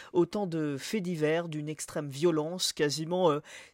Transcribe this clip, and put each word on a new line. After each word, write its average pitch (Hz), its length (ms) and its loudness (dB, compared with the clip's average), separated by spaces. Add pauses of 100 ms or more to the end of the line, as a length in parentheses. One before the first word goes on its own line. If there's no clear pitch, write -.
(140)
Autant 180 340 2
de 156 320 -2
faits 190 240 -2
divers 165 460 0
d'une 151 180 -6
extrême 151 420 -6
violence, 156 440 2 (180)
quasiment, 160 600 2
euh, 143 80 2 (340)